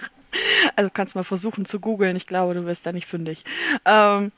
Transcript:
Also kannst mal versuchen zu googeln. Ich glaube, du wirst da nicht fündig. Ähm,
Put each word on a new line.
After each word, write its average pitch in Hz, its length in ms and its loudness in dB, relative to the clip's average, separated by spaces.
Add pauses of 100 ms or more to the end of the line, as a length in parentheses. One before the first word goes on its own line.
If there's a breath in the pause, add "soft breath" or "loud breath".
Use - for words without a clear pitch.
(760 loud breath)
Also 202 180 2
kannst 196 220 -4
mal 185 80 -4
versuchen 196 420 -4
zu 202 140 -6
googeln. 196 360 0
Ich 185 120 -6
glaube, 185 260 0
du 175 120 -4
wirst 170 200 -2
da 170 60 -2
nicht 175 160 -8
fündig. 160 360 -8 (420 loud breath)
Ähm, 208 520 6